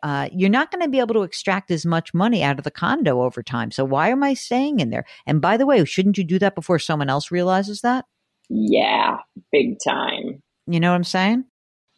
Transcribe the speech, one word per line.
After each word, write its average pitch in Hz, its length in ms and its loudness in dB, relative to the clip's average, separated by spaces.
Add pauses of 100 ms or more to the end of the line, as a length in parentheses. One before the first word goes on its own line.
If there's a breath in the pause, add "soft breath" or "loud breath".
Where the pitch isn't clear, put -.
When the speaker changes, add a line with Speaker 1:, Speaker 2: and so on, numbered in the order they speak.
Speaker 1:
uh, 143 280 -4
you're 185 180 2
not 277 200 2
gonna 359 180 -2
be 262 120 2
able 226 140 0
to 214 80 2
extract 185 500 -4
as 160 120 -2
much 165 300 -2
money 190 300 2
out 139 140 0
of 143 60 -8
the 147 60 -6
condo 175 520 0
over 123 200 -2
time. 113 300 -6
So 135 120 -2
why 139 240 0
am 269 140 0
I 277 120 2
staying 269 440 -2
in 123 120 0
there? 117 140 -4 (220 loud breath)
And 147 140 2
by 185 160 2
the 269 100 2
way, 247 180 4
shouldn't 190 320 0
you 196 80 0
do 175 140 0
that 196 160 0
before 170 240 0
someone 147 320 -2
else 143 220 -2
realizes 185 480 0
that? 254 240 0 (440)
Speaker 2:
Yeah, 107 680 2 (320)
big 127 340 0
time. 131 580 -4 (240)
Speaker 1:
You 170 120 0
know 175 120 4
what 180 60 4
I'm 175 80 0
saying? 208 400 0 (540)